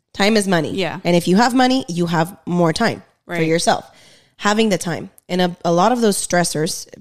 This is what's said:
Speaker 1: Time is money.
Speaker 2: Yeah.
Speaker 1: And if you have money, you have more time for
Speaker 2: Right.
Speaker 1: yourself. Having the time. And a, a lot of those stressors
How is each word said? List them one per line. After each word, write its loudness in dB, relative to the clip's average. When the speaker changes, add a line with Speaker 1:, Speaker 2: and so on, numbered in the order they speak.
Speaker 1:
Time 0
is 2
money. 0
Speaker 2:
Yeah. -6
Speaker 1:
And 2
if 2
you 4
have 4
money, 2
you -2
have -2
more 2
time -4
for -12
Speaker 2:
Right. -2
Speaker 1:
yourself. 0
Having 2
the 0
time. -8
And -2
a, -2
a 0
lot 2
of -2
those 2
stressors -2